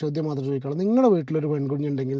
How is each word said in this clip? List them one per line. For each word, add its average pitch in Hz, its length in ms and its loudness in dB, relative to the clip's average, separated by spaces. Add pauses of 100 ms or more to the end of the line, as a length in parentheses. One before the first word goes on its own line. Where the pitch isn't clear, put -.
ചോദ്യം 151 280 -2
മാത്രമേ 139 200 -4
ചോദിക്കുള്ളൂ. 139 320 -4
നിങ്ങളുടെ 233 340 4
വീട്ടിലൊരു 156 380 0
പെൺകുഞ്ഞുണ്ടെങ്കിൽ, 139 680 -2